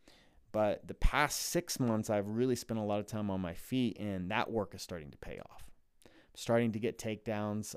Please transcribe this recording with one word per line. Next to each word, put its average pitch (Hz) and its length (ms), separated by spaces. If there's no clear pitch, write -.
But 107 360
the - 80
past - 520
six - 340
months, 113 300
I've 104 180
really 120 280
spent 113 220
a 107 40
lot 104 180
of 104 60
time 107 240
on 95 100
my 85 140
feet, 127 440
and 95 320
that 107 200
work 104 240
is 95 80
starting 78 280
to - 80
pay - 200
off. - 260
I'm - 60
starting 117 360
to 107 60
get 107 200
takedowns, 107 800